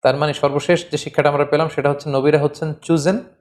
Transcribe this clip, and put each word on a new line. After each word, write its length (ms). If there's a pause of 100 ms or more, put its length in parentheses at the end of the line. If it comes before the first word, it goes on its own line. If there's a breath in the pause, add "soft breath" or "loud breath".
তার 140
মানে 180
সর্বশেষ 580
যে 60
শিক্ষাটা 320
আমরা 160
পেলাম 240
সেটা 200
হচ্ছে 200
নবীরা 300
হচ্ছেন 340
চুজেন 460 (220)